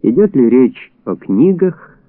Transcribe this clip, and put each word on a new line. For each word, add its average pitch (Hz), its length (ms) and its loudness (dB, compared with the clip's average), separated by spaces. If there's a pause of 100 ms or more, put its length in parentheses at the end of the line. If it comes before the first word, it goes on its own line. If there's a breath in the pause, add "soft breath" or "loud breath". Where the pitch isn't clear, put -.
Идёт 190 320 0
ли 123 140 2
речь 120 440 0 (120)
о 92 100 -8
книгах 175 920 -2